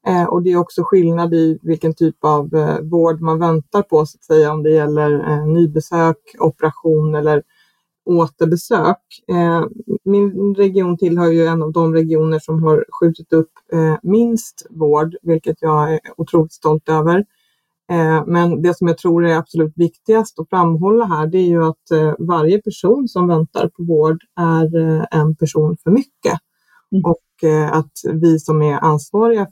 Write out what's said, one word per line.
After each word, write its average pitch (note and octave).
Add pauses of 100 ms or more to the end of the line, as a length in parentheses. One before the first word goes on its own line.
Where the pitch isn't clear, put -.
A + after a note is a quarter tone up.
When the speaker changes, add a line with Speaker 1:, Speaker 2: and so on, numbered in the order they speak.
Speaker 1:
Eh, F3+
och F3
det F3+
är F3
också F3
skillnad E3+
i D#3+
vilken D#3+
typ D#3+
av, D3+
eh, D#3
vård E3
man D#3+
väntar E3
på, D#3
så -
att -
säga, D#3
om D#3
det D#3
gäller, D3+
eh, D3+
nybesök, D#3+ (220)
operation D#3
eller D3+ (640)
återbesök. E3+ (340)
Eh, E3+ (400)
min G3+
region F#3+
tillhör F3
ju E3
en E3
av D#3
de E3
regioner D#3+
som D#3+
har D#3 (160)
skjutit E3
upp, D#3+ (200)
eh, D#3+
minst A3+
vård, D#3
vilket E3
jag D#3
är D#3 (160)
otroligt D#3+
stolt D#3
över. E3 (680)
Eh, D#3+
men E3+
det F3
som F3
jag D#3+
tror E3+
är E3
absolut E3
viktigast G#3+
att E3
framhålla F#3
här, D#3
det F3
är F3+
ju E3+
att, -
eh, D#3
varje E3
person A#3
som F3+
väntar E3
på -
vård E3 (220)
är, E3
eh, D#3+
en D#3
person D#3
för E3
mycket. F3+ (540)
Speaker 2:
Mm. F#3+
Speaker 1:
Och, -
eh, D#3
att D#3 (200)
vi D#3+
som D#3
är D3
ansvariga G3+